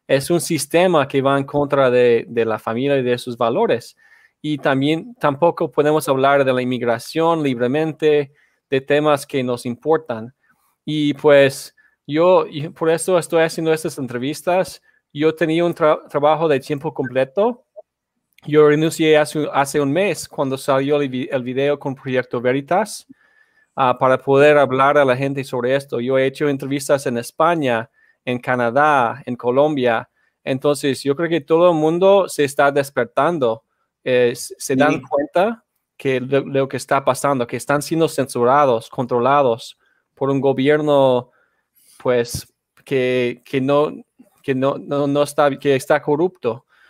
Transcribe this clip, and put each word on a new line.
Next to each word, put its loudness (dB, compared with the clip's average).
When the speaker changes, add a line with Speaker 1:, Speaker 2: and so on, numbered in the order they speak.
Speaker 1:
es 0
un 2
sistema 0
que -2
va 2
en -2
contra 0
de, 4
de -2
la -4
familia -2
y -2
de -2
sus -10
valores. -2
Y -4
también -2
tampoco -2
podemos 0
hablar 2
de 0
la 0
inmigración -2
libremente, 0
de 0
temas 0
que -4
nos -6
importan. -4
Y -2
pues 4
yo, 4
y -10
por -4
eso 0
estoy 0
haciendo -2
estas -4
entrevistas. -4
Yo 0
tenía 0
un -2
tra-, 0
trabajo 0
de 2
tiempo -6
completo. -2
Yo 4
renuncié 2
hace, 0
hace 0
un 0
mes -2
cuando -6
salió 0
el -2
vi-, -6
el -4
video -2
con -8
Proyecto -4
Veritas, -2
ah, 0
para 2
poder 4
hablar 2
a 4
la 2
gente -4
sobre -2
esto. -6
Yo 0
he 2
hecho -2
entrevistas -2
en -4
España, -2
en -4
Canadá, 0
en -8
Colombia. 0
Entonces, -2
yo 0
creo -4
que -2
todo 4
el 0
mundo 2
se -2
está 2
despertando. -2
Eh, 2
s-, -12
se -4
dan 2
Speaker 2:
Sí. -8
Speaker 1:
cuenta -2
que -2
lo, 0
lo -2
que -8
está -2
pasando, 0
que -10
están -2
siendo 0
censurados, 2
controlados 0
por -4
un 0
gobierno, 2
pues, -2
que, -2
que -4
no, 0
que -4
no, -2
no, -4
no 0
está, 0
que 2
está 0
corrupto. -4